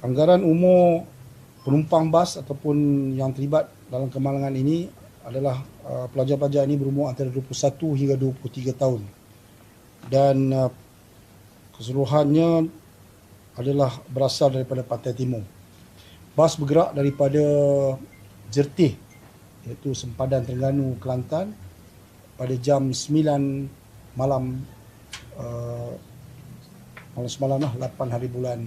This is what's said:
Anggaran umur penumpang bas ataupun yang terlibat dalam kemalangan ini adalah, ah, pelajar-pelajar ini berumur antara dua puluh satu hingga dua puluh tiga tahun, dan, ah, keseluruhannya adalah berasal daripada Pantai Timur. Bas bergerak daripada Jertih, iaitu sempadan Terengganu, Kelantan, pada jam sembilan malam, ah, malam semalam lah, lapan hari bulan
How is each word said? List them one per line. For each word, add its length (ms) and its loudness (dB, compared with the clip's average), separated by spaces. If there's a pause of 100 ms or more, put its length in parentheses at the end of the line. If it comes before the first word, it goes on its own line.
Anggaran 400 4
umur 640 6 (560)
penumpang 480 2
bas 320 2
ataupun 800 0
yang 160 -2
terlibat 320 0 (240)
dalam 160 -4
kemalangan 480 -2
ini 320 0 (320)
adalah, 400 -4 (240)
ah, 240 -8
pelajar-pelajar 560 0
ini 160 0
berumur 320 -2
antara 160 -6
dua 160 -6
puluh 160 -10
satu 320 0
hingga 240 0
dua 160 0
puluh 200 -10
tiga 200 -6
tahun, 320 -2 (1040)
dan, 280 4 (200)
ah, 140 2 (1040)
keseluruhannya 1040 2 (800)
adalah 320 0 (160)
berasal 460 0
daripada 260 -4
Pantai 320 -6
Timur. 320 -4 (880)
Bas 240 4
bergerak 400 2
daripada 480 2 (1040)
Jertih, 480 2 (720)
iaitu 240 -8
sempadan 560 -2
Terengganu, 480 -2
Kelantan, 560 -6 (880)
pada 160 -4
jam 320 2
sembilan 800 0 (480)
malam, 480 -2 (720)
ah, 560 -10 (1200)
malam 160 -8
semalam 400 -2
lah, 80 -6
lapan 320 -6
hari 240 -6
bulan 340 -6